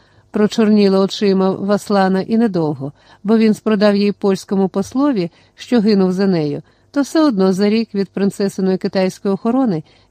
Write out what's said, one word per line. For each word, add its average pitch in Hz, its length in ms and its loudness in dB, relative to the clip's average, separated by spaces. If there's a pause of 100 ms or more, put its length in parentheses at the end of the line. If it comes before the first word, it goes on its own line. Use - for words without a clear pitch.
(300)
прочорніла 208 680 2
очима 190 520 0
в 196 220 -4
Аслана 190 480 0
і 226 160 -2
недовго, 156 560 -2 (320)
бо 220 140 2
він 220 160 4
спродав 208 420 0
її 202 160 0
польському 196 560 -2
послові, 208 600 -2 (240)
що - 260 -2
гинув 190 320 2
за 196 140 0
нею, 160 360 -2 (280)
то 285 120 -2
все 320 180 -2
одно 196 320 2
за 202 180 0
рік 220 240 -2
від 196 140 -2
принцесиної 190 680 -2
китайської 190 560 -4
охорони 233 500 -2 (260)